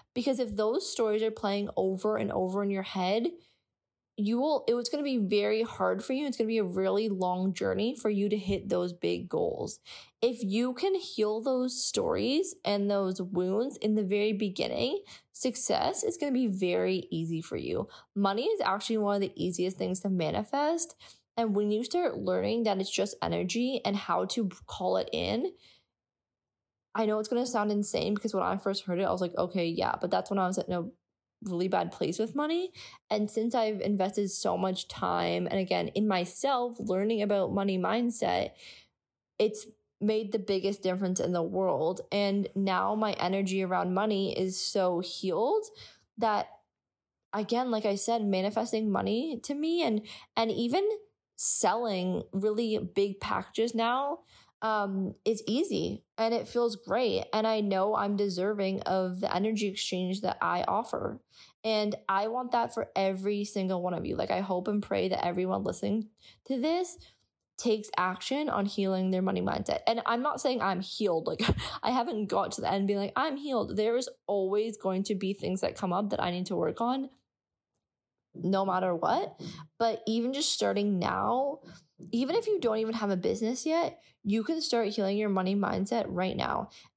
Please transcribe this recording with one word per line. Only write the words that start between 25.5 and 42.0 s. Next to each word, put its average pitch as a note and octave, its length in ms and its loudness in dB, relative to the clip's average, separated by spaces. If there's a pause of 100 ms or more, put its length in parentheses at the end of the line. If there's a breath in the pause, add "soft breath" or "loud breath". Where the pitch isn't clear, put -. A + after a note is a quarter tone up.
I A3 100 2
know G#3+ 140 2
it's G#3+ 100 -4
gonna B3 160 0
sound G#3+ 260 0
insane G#3 420 2
because G#3 200 -4
when F#3 100 2
I F3+ 140 0
first G3 260 -2
heard F3+ 160 -2
it, G3 40 2
I F#3 80 2
was F#3 100 0
like, F3 160 -4
"Okay, F3+ 300 0
yeah." E3 320 0
But F3+ 120 -2
that's F#3 180 0
when G3 100 0
I F#3 80 2
was F#3+ 100 -2
in F#3 160 -4
a F3 160 -2 (540)
really F#3 240 -2
bad F3+ 240 0
place - 280 -2
with A3+ 160 -2
money. E4 380 -2 (360 loud breath)
And G#3 220 0
since A#3 240 0
I've G#3+ 260 0
invested G3+ 500 0
so F3+ 260 0
much F#3 300 -2
time, F3 640 0
and G3 100 0
again, F3+ 300 0
in G#3+ 180 0
myself, A#3+ 720 0
learning G#3 420 0
about G3+ 320 2
money G3 240 0
mindset, F#3 760 0 (840 loud breath)
it's G#3+ 280 0 (360)
made G#3+ 300 0
the A3 80 0
biggest G3 420 -2
difference F#3 380 0
in - 120 0
the F3 120 2
world. F3+ 580 0 (100)